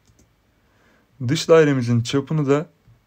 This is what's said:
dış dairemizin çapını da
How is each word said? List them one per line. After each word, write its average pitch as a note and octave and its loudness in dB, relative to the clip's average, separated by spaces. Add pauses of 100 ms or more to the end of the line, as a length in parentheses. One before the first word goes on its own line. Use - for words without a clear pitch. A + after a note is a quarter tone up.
(1300)
dış D#3+ -6
dairemizin C3+ 2
çapını C#3 -4
da C#3+ 0 (400)